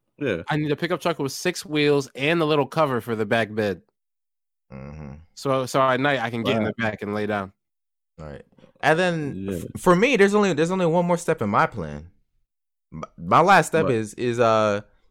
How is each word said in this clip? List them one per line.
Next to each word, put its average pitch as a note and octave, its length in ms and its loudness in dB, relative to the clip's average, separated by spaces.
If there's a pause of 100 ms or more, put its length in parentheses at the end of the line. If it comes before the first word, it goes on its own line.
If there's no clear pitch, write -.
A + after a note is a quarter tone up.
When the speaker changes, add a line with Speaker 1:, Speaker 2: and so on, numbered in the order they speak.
(180)
Speaker 1:
Yeah. G#2 300 -4
Speaker 2:
I D#3 80 -2
need D3+ 140 -2
a D3 60 -2
pickup E3+ 240 -4
truck E3 180 -2
with C3+ 140 -4
six - 340 -6
wheels D3 480 2
and D#3 260 0
the D#3 60 2
little D3 200 2
cover C3+ 360 0
for A#2+ 140 -6
the A2 100 -2
back A2 280 0
bed. G#2 280 -2 (880)
Speaker 3:
Mm-hmm. C#2+ 380 -16 (240)
Speaker 2:
So, C3 320 -2
so C#3 160 0
at B2+ 180 2
night C#3 200 0
I A#2 100 -4
can A#2 140 -4
get A#2 120 0
in G#2+ 60 0
Speaker 1:
Wow. G#2+ 140 -2
Speaker 2:
the A#2 60 -6
back G#2+ 200 -4
and G#2 120 -6
lay G#2 120 -2
down. G2+ 260 -4 (680)
Speaker 3:
All D#2 60 -16
right. C#2 160 -16 (380)
And D#3 180 2
then E3+ 380 -2
Speaker 1:
Yeah. F#2+ 200 -8
Speaker 3:
f-, - 240 -10
for F3+ 160 6
me, B3 200 2
there's G3 180 4
only, G3+ 200 2
there's D#3+ 160 0
only F#3 160 0
one E3+ 180 2
more F3 140 0
step D#3+ 240 -2
in G#2 80 -2
my C#3 160 2
plan. D#2+ 440 -10 (840)
M-, D#2+ 100 -12 (160)
my G2 220 2
last F3 280 6
step D#3+ 160 2
Speaker 1:
What? B2 100 2
Speaker 3:
is, A2 200 -4
is, A#2+ 260 -2
uh, G#2+ 400 4 (300)